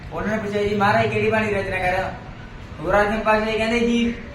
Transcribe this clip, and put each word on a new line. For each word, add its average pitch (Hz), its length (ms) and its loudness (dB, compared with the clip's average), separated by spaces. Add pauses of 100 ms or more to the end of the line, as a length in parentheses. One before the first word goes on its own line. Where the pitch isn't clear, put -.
(140)
ਉਹਨਾਂ 196 240 -2
ਨੇ - 0 -
ਪੁੱਛਿਆ, 202 260 -2
"ਜੀ 208 120 0
ਮਹਾਰਾਜ 214 320 4
ਕਿਹੜੀ 214 240 2
ਬਾਣੀ 214 220 2
ਰਚਨਾ 185 240 -2
ਕਰ 185 60 -2
ਰਹੇ 185 200 2
ਹੋ?" 190 60 -4 (720)
ਗੁਰੂ 180 160 2
ਅਰਜਨ 208 220 2
ਪਾਤਸ਼ਾਹ 214 320 2
ਜੀ 214 60 -2
ਕਹਿੰਦੇ, 226 220 0
"ਜੀ 233 340 2 (220)